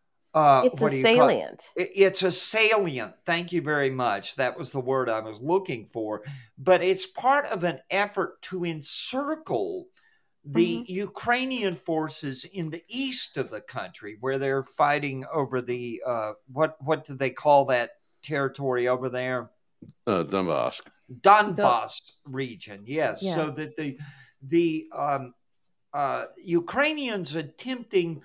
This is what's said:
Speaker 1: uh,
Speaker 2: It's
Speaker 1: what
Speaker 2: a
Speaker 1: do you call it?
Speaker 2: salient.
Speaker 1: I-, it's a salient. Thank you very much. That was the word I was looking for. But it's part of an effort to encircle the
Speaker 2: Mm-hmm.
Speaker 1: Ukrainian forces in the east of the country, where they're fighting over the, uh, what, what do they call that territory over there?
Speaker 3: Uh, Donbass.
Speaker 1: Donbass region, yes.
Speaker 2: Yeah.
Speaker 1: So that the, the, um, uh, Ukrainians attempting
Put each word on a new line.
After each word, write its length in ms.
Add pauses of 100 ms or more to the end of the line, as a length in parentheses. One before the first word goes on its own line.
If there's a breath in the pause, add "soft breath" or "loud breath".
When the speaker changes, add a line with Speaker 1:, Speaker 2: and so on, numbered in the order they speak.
(340)
Speaker 1:
uh, 320
Speaker 2:
It's 140
Speaker 1:
what 120
Speaker 2:
a 20
Speaker 1:
do 40
you 40
call 260
it? 40
Speaker 2:
salient. 360 (100)
Speaker 1:
I-, 180
it's 260
a 80
salient. 840 (100)
Thank 280
you 80
very 300
much. 460
That 200
was 140
the 100
word 280
I 100
was 220
looking 520
for. 300 (360 loud breath)
But 260
it's 220
part 400
of 180
an 160 (100)
effort 520
to 220
encircle 1200 (600)
the 340
Speaker 2:
Mm-hmm. 100
Speaker 1:
Ukrainian 840
forces 720
in 260
the 160
east 500
of 140
the 120
country, 580
where 180
they're 240
fighting 720
over 280
the, 460
uh, 260 (200)
what, 280
what 240
do 100
they 160
call 340
that 260 (320)
territory 640
over 220
there? 420 (560)
Speaker 3:
Uh, 160
Donbass. 580 (400)
Speaker 1:
Donbass 920 (140)
region, 600
yes. 380
Speaker 2:
Yeah. 100
Speaker 1:
So 160
that 260
the, 220 (420 loud breath)
the, 540
um, 400 (580)
uh, 340 (140)
Ukrainians 920
attempting 920